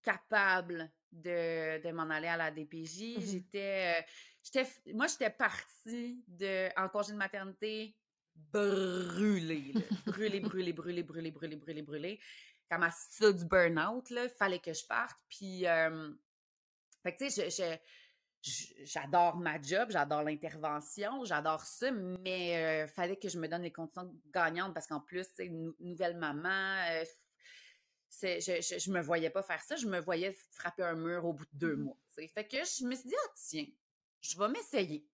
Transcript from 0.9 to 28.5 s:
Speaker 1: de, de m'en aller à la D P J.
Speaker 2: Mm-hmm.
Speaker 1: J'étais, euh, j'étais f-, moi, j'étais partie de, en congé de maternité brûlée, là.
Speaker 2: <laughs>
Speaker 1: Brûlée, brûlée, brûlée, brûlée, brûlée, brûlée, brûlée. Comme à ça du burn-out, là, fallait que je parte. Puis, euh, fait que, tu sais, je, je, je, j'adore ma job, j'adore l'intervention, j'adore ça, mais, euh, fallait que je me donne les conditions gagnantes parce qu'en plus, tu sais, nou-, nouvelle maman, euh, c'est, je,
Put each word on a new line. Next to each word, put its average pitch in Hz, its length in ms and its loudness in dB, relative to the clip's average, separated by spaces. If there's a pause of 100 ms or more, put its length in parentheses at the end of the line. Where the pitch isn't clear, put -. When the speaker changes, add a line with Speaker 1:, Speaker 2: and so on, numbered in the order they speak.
Speaker 1:
de, 165 680 0
de 170 100 -2
m'en 160 160 -2
aller 156 200 0
à 170 80 0
la 160 140 0
D 156 140 -8
P 160 200 -10
J. 208 340 -6
Speaker 2:
Mm-hmm. 190 140 -4
Speaker 1:
J'étais, 190 680 0
euh, 165 40 0 (400)
j'étais 262 200 2
f-, - 320 -6
moi, 254 140 2
j'étais 220 220 0
partie 240 960 -4
de, 190 400 -2 (120)
en 190 80 2
congé 208 240 0
de 208 60 -6
maternité 208 800 -4 (380)
brûlée, 180 1400 2
là. 220 80 4
Speaker 2:
<laughs> - 260 -2
Speaker 1:
Brûlée, 196 340 0
brûlée, 185 340 0
brûlée, 170 280 -4
brûlée, 165 280 -6
brûlée, 156 260 -8
brûlée, 151 260 -8
brûlée. 151 380 -6 (500)
Comme 170 120 2
à 170 80 4
ça - 420 6
du 175 140 2
burn-out, 180 640 4
là, 240 180 -2
fallait 196 300 2
que 165 160 -6
je - 120 -6
parte. 113 300 -2 (120)
Puis, 185 380 -4
euh, 160 440 4 (920)
fait 180 120 -2
que, 262 100 -4
tu 277 60 0
sais, 175 200 0
je, - 60 -4 (840)
je, 143 80 -6
je, - 340 -8
j'adore 160 520 4
ma 165 240 -2
job, 185 300 2
j'adore 151 320 2
l'intervention, 156 1000 -4
j'adore 156 400 2
ça, - 280 -2
mais, 180 920 0
euh, - 40 -4
fallait 180 280 -2
que 196 120 -6
je 170 100 -4
me 160 100 -2
donne 170 140 -2
les 170 100 -6
conditions 165 420 -10 (200)
gagnantes 175 400 2
parce 160 120 -6
qu'en 151 140 -4
plus, 180 280 -6
tu - 80 -20
sais, 180 120 -6
nou-, 165 320 -6
nouvelle 175 380 -2
maman, 185 720 0
euh, 165 140 0 (1040)
c'est, 175 320 -2
je, 175 200 0